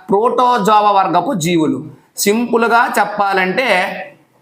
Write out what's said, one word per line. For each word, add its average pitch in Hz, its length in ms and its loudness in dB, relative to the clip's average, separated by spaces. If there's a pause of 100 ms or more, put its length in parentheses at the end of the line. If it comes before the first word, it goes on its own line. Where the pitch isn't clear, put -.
ప్రోటోజోవా 214 880 2
వర్గపు 180 340 0 (120)
జీవులు. 160 360 0 (440)
సింపుల్గా 233 580 0 (160)
చెప్పాలంటే 202 720 -2 (760)